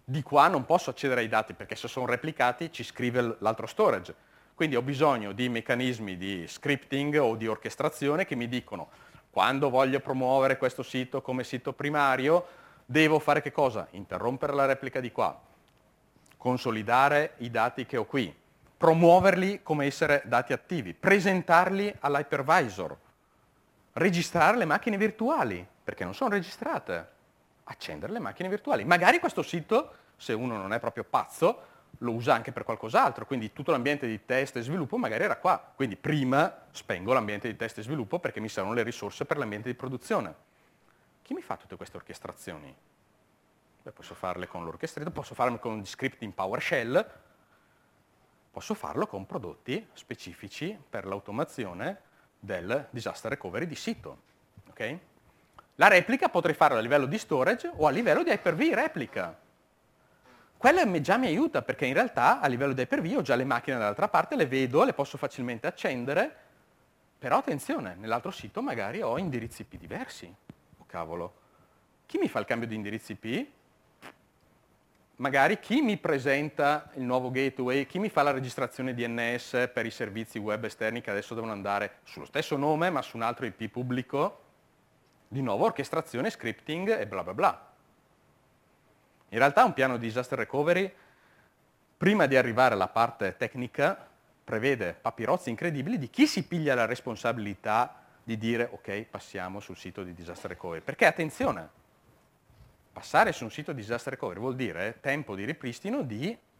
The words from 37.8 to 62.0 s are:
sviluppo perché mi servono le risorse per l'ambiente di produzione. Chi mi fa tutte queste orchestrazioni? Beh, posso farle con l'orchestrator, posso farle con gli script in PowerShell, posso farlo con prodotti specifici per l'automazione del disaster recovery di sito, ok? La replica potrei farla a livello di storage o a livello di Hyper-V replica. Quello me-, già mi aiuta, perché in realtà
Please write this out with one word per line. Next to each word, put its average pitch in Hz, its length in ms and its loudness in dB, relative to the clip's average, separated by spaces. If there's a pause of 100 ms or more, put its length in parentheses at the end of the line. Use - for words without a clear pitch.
sviluppo 123 380 -4
perché - 200 -6
mi 110 80 -6
servono 113 280 -4
le 117 80 2
risorse 127 420 -8
per - 120 -2
l'ambiente 110 320 -6
di 120 60 -6
produzione. 127 580 -4 (880)
Chi - 120 -12
mi 349 80 -8
fa - 160 -8
tutte - 180 -18
queste 90 220 -16
orchestrazioni? 78 760 -16 (1080)
Beh, - 80 -16
posso - 240 -18
farle 90 320 -6
con 87 160 -10
l'orchestrator, 143 480 -10
posso - 240 -12
farle 123 240 0
con 110 200 -6
gli 98 60 -10
script - 360 -8
in 104 120 -8
PowerShell, 127 800 0 (1400)
posso - 220 -8
farlo 151 320 -6
con 98 200 -10
prodotti 127 680 -8
specifici 120 840 -12 (120)
per 98 160 -10
l'automazione 104 960 -8 (380)
del 104 500 -4
disaster 113 420 -8
recovery 123 360 -6
di 151 80 -10
sito, - 460 -10 (480)
ok? 123 300 -8 (760)
La 165 120 8
replica 214 420 6
potrei 170 240 2
farla 143 240 4
a 110 40 2
livello 131 260 2
di 151 100 -2
storage 190 580 0
o 151 120 4
a - 20 4
livello 196 320 2
di 339 80 0
Hyper-V 269 440 2
replica. 113 640 -4 (1160)
Quello 311 300 6
me-, 180 160 2
già 175 160 2
mi 254 80 2
aiuta, 202 380 0
perché - 240 -4
in 127 60 0
realtà 214 460 4